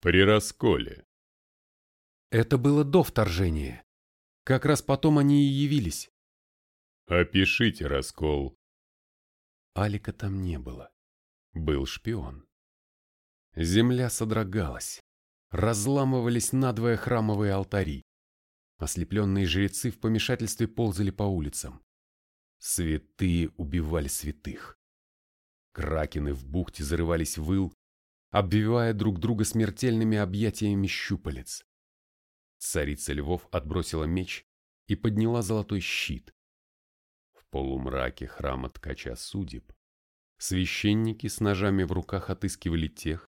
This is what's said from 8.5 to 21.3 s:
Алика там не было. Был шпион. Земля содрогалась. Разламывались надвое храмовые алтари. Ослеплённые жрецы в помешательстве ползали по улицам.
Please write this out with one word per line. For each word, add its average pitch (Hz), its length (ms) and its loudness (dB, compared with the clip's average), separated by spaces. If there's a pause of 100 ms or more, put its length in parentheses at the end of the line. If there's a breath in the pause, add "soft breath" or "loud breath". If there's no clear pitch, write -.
Алика 101 380 -2
там 98 300 -6
не 85 180 -4
было. - 320 -14 (600)
Был 76 320 0
шпион. 69 600 -8 (1080)
Земля 113 540 2
содрогалась. 107 920 -4 (500)
Разламывались 120 1000 2
надвое 117 460 2
храмовые 107 560 0
алтари. 92 500 -2 (760)
Ослеплённые 98 680 0
жрецы 95 460 0
в - 100 -14
помешательстве 113 680 0
ползали 101 440 0
по 101 120 -4
улицам. 73 580 -4 (800)